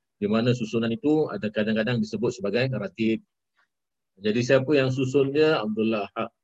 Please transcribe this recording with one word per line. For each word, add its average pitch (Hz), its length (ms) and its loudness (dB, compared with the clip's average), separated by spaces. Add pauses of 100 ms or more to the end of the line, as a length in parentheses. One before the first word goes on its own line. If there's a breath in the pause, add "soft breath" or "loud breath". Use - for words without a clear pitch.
(160)
Di 104 80 -4
mana 117 320 2
susunan 113 320 -2
itu 147 400 0
ada 104 240 -6
kadang-kadang 110 480 0
disebut 107 320 -2
sebagai 101 400 -2
ratib. 110 480 -2 (960)
Jadi 107 220 0
siapa 135 320 2
yang 131 180 4
susun 135 460 0
dia, 156 260 4
Abdullah 110 540 -2
Ha-, 113 160 -6 (100)